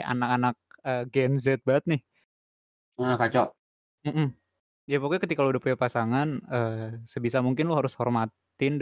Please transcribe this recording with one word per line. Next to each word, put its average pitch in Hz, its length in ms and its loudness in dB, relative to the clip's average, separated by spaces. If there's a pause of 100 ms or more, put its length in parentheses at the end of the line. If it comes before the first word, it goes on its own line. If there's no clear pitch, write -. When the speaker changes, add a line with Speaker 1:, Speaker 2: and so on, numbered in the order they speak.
(120)
Speaker 1:
anak-anak, 123 440 0 (320)
eee, 127 160 -2 (100)
Gen 135 200 2 (100)
Z - 20 -2 (220)
banget 135 240 2
nih. 143 100 0 (960)
Speaker 2:
Heeh, 123 240 0
kacau. 117 240 4 (600)
Speaker 1:
Mhm. 147 220 0 (640)
Ya 143 140 0
pokoknya 165 260 0
ketika 147 160 0
lu 135 100 4
udah 123 80 -2
punya 131 160 0
pasangan, 123 500 0 (200)
eee, 113 640 -4
sebisa 120 340 -2
mungkin 135 240 0
lu 160 80 0
harus 135 220 -2
hormatin 120 840 -2